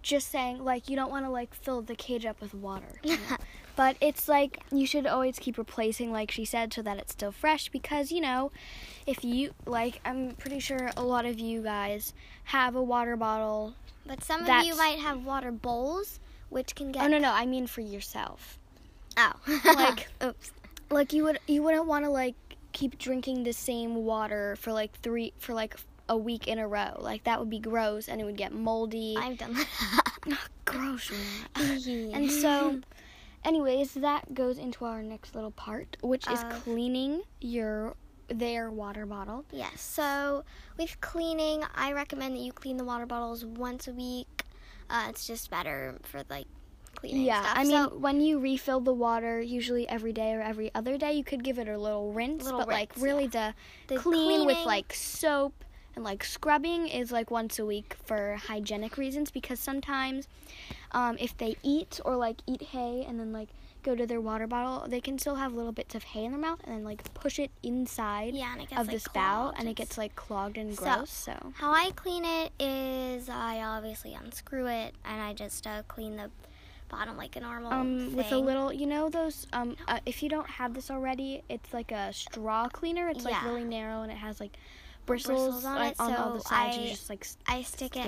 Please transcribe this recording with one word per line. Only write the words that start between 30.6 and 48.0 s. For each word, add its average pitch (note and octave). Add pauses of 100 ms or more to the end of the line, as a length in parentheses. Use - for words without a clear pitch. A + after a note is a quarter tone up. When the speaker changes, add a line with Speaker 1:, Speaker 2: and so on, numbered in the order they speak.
Speaker 1:
gross, C4
man. A#3
Speaker 2:
<laughs> -
Speaker 1:
And C#4+
so, D4 (640)
anyways, C#4
that C#4+
goes B3+
into B3
our A3+
next A3
little A3
part, -
which B3+
is A#3+
Speaker 2:
Of A#3
Speaker 1:
cleaning B3+ (180)
your, A3 (340)
their A#3
water G#3
bottle. G#3
Speaker 2:
Yes, -
so C#4+ (340)
with E4
cleaning, D#4 (120)
I C#4
recommend C4+
that B3
you B3
clean C4
the B3+
water A#3+
bottles A#3
once B3
a B3
week. B3 (460)
Uh, A3+
it's -
just A3+
better C3+
for, C#3
like, C#3 (480)
cleaning C4+
Speaker 1:
Yeah, A3
Speaker 2:
stuff. G#3
Speaker 1:
I C4+
mean, C#4+ (200)
Speaker 2:
So -
Speaker 1:
when C#4